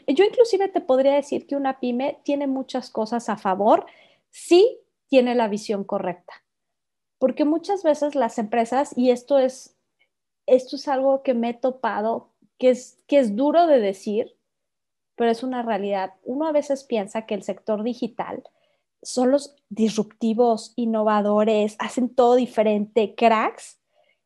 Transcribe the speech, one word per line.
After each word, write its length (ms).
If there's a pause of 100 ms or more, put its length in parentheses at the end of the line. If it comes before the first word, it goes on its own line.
yo 160
inclusive 460
te 100
podría 360
decir 320
que 100
una 240
pyme 420
tiene 240
muchas 420
cosas 380
a 80
favor 500 (440)
si 500 (300)
tiene 260
la 140
visión 340
correcta. 500 (840)
Porque 260
muchas 380
veces 320
las 240
empresas, 580
y 140
esto 260
es, 400 (720)
esto 280
es 120
algo 340
que 140
me 140
he 40
topado, 800 (260)
que 140
es, 340
que 140
es 160
duro 320
de 120
decir, 560 (800)
pero 140
es 140
una 180
realidad. 640
Uno 240
a 40
veces 320
piensa 440
que 80
el 80
sector 400
digital 580 (640)
son 260
los 260 (140)
disruptivos, 1080
innovadores, 1000
hacen 320
todo 240
diferente, 800
cracks. 640 (460)